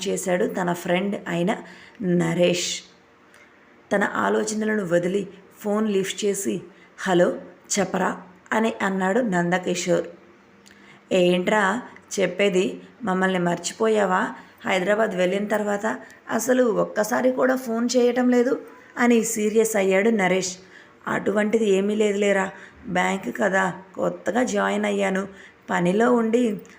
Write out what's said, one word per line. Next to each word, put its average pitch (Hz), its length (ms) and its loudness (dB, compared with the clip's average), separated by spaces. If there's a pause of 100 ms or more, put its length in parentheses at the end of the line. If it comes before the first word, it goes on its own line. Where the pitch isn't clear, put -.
చేశాడు 180 380 0
తన 180 260 -2
ఫ్రెండ్ 185 440 -2 (120)
అయిన 175 280 -2 (460)
నరేష్. 175 800 0 (1120)
తన 202 200 0
ఆలోచనలను 214 680 -2
వదిలి 185 440 0 (320)
ఫోన్ 214 280 -2
లిఫ్ట్ 190 360 -2
చేసి, 196 380 -2 (360)
"హలో, 180 380 2 (420)
చెప్పరా?" 185 440 -2 (300)
అని 226 200 0 (100)
అన్నాడు 190 380 0
నందకిషోర్. 180 840 0 (1080)
"ఏంట్రా 190 720 2 (380)
చెప్పేది, 185 600 0 (240)
మమ్మల్ని 185 340 0
మర్చిపోయావా? 196 880 0 (380)
హైదరాబాద్ 202 440 0
వెళ్ళిన 185 360 0
తర్వాత 214 520 -2 (320)
అసలు 254 320 2
ఒక్కసారి 214 720 0
కూడా 262 240 2
ఫోన్ 233 400 -4
చేయటం 247 320 2
లేదు" 247 320 2 (380)
అని 240 260 4
సీరియస్ 220 520 0
అయ్యాడు 196 340 4
నరేష్. 185 460 0 (520)
"అటువంటిది 208 640 0
ఏమీ 196 240 2
లేదులేరా, 202 560 2 (360)
బ్యాంక్ 185 500 -2
కదా, 190 360 0 (220)
కొత్తగా 180 480 -2
జాయిన్ 202 420 -2
అయ్యాను, 196 440 -2 (420)
పనిలో 185 420 2
ఉండి 226 480 2 (180)